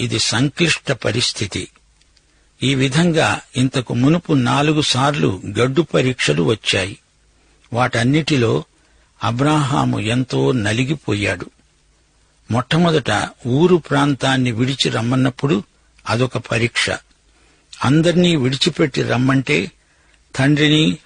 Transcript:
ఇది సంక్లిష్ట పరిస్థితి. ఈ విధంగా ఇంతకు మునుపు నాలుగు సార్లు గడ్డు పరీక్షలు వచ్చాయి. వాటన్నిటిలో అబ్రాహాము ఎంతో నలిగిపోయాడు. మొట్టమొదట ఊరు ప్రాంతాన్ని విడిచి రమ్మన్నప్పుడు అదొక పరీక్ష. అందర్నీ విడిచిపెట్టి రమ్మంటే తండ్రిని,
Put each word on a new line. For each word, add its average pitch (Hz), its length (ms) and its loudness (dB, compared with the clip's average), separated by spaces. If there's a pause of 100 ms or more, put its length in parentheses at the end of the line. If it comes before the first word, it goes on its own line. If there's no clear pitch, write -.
ఇది 117 180 -4
సంక్లిష్ట 143 760 -2
పరిస్థితి. 110 760 -4 (920)
ఈ 131 120 0
విధంగా 139 680 0 (160)
ఇంతకు 127 380 -2
మునుపు 147 380 2
నాలుగు 143 480 2
సార్లు 135 680 0
గడ్డు 127 360 0
పరీక్షలు 147 600 0
వచ్చాయి. 107 560 -2 (720)
వాటన్నిటిలో 123 920 0 (600)
అబ్రాహాము 131 760 0
ఎంతో 127 520 0
నలిగిపోయాడు. 107 920 -2 (1040)
మొట్టమొదట 127 800 0 (180)
ఊరు 165 300 4
ప్రాంతాన్ని 135 760 0
విడిచి 127 380 -2
రమ్మన్నప్పుడు 131 720 0 (460)
అదొక 120 300 -2
పరీక్ష. 113 520 -2 (960)
అందర్నీ 165 520 4
విడిచిపెట్టి 139 680 0
రమ్మంటే 131 680 0 (680)
తండ్రిని, 151 680 2